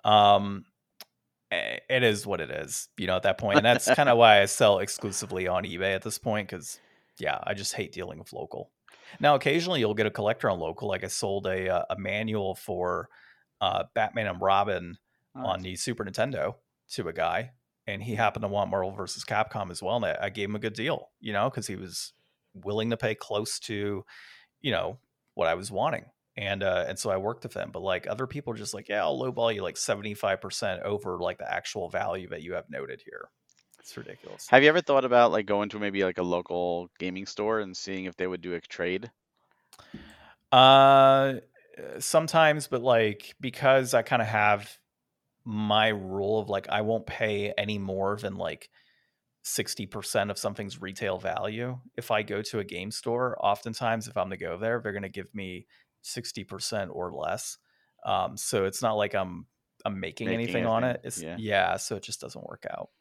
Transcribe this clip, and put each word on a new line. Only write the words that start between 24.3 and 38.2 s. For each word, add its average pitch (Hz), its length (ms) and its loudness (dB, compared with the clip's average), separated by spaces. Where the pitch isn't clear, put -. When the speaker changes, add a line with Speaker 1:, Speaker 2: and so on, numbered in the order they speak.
Speaker 1:
you 135 100 -2
know, 90 280 -2
what 82 140 2
I 82 60 2
was 95 180 -8
wanting. 131 340 -2
And, 98 280 -4
uh, 92 240 2
and 95 100 -8
so 107 120 -4
I 95 80 0
worked 104 260 -6
with 113 100 -10
him, 90 180 -6
but, 87 100 -10
like, 92 260 -2
other 123 180 -4
people 139 280 -8
are - 20 -8
just 104 180 -10
like, 104 140 -12
"Yeah, 101 160 0
I'll 80 160 2
lowball 120 340 0
you, 95 80 -4
like, 85 140 -4
seventy-five 101 640 -2
percent 95 440 -4
over, 101 360 -4
like, 90 180 -4
the - 140 -6
actual 90 380 -6
value 95 400 -4
that 82 120 -10
you 87 120 -8
have - 160 -8
noted 67 340 -10
here." - 260 -18
It's - 160 -18
ridiculous. - 540 -14
Speaker 2:
Have 131 120 10
you 151 80 10
ever 170 100 4
thought 135 240 2
about, 120 260 6
like, 101 140 0
going 101 260 0
to 107 80 -8
maybe, 98 260 -2
like, 92 120 0
a 90 60 -2
local 87 680 -2
gaming 92 280 -6
store 107 340 -2
and 92 160 -10
seeing 95 300 -8
if 90 100 -10
they 92 100 -4